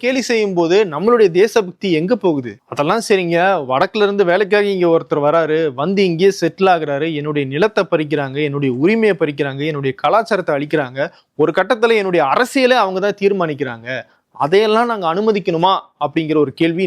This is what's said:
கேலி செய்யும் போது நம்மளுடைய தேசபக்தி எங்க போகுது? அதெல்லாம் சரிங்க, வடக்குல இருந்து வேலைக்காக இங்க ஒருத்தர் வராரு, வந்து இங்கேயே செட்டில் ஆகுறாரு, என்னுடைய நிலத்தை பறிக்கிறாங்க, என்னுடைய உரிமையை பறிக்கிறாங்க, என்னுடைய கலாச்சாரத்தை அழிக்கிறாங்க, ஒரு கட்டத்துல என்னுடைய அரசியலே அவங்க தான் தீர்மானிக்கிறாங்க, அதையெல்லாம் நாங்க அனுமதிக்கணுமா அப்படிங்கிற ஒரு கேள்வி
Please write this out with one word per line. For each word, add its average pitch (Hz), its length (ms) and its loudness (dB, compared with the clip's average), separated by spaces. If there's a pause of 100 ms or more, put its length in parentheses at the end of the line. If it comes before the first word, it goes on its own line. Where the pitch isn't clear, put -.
கேலி 254 240 0
செய்யும் 214 320 -2
போது 170 180 2 (160)
நம்மளுடைய 214 360 2 (100)
தேசபக்தி 202 500 0 (120)
எங்க 185 120 0 (120)
போகுது? 135 280 -2 (200)
அதெல்லாம் 170 340 -2
சரிங்க, 175 320 2 (320)
வடக்குல 190 360 0
இருந்து 202 240 0
வேலைக்காக 208 440 2
இங்க 175 200 2
ஒருத்தர் 156 340 0
வராரு, 156 300 2 (220)
வந்து 190 300 0
இங்கேயே 170 200 2 (100)
செட்டில் 185 340 2
ஆகுறாரு, 151 340 -4 (120)
என்னுடைய 147 340 -4
நிலத்தை 202 300 0 (100)
பறிக்கிறாங்க, 147 440 -2 (100)
என்னுடைய 139 240 -2 (100)
உரிமையை 214 420 2
பறிக்கிறாங்க, 143 460 -4
என்னுடைய 139 240 -4 (100)
கலாச்சாரத்தை 185 540 0
அழிக்கிறாங்க, 147 520 -4 (320)
ஒரு 156 160 2
கட்டத்துல 220 440 2
என்னுடைய 175 200 2 (100)
அரசியலே 247 520 2
அவங்க 190 240 -4
தான் 202 160 -4
தீர்மானிக்கிறாங்க, 131 760 -4 (460)
அதையெல்லாம் 220 480 2
நாங்க 185 200 -4
அனுமதிக்கணுமா 190 600 0 (320)
அப்படிங்கிற 156 400 -2
ஒரு 135 160 -2
கேள்வி 170 240 0